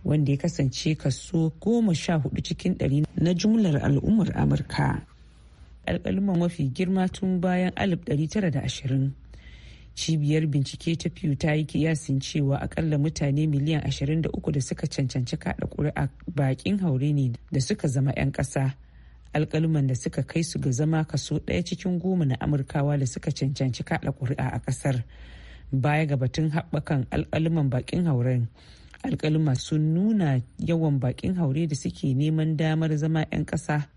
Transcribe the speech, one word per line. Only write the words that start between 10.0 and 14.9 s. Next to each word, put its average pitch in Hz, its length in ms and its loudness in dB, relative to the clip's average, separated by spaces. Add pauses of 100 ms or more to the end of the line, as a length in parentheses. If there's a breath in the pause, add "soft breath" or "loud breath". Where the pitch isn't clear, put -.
bincike 147 500 0
ta 170 140 -4
Pew 156 240 -2
ta 151 180 0
yi 156 120 2
kiyasin 147 560 0
cewa 139 420 0
akalla 156 400 0
mutane 156 480 0
miliyan 147 340 0
ashirin 143 380 0
da - 80 -2
uku 175 220 -4
da 143 80 0
suka - 260 -4
cancanci 135 500 -2